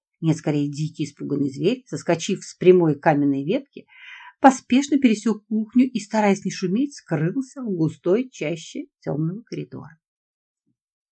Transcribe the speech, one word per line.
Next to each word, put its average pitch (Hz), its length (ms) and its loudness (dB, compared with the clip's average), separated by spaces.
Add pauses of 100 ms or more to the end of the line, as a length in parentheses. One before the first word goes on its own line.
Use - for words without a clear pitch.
(220)
нет, 160 160 2
скорее, 147 320 0
дикий 151 360 -6
испуганный 143 440 -4
зверь, 190 380 -2
соскочив 165 560 -4
с - 120 -18
прямой 170 440 6
каменной 143 440 2
ветки, 208 420 -4 (540)
поспешно 277 580 4
пересёк 220 500 -2
кухню 220 420 0
и, 226 100 -6
стараясь 202 460 0
не 190 60 -4
шуметь, 214 440 -4
скрылся 202 680 -4
в 240 140 -8
густой 175 540 -2
чаще 160 560 -8 (160)
тёмного 160 420 -4
коридора. 147 540 -14 (1160)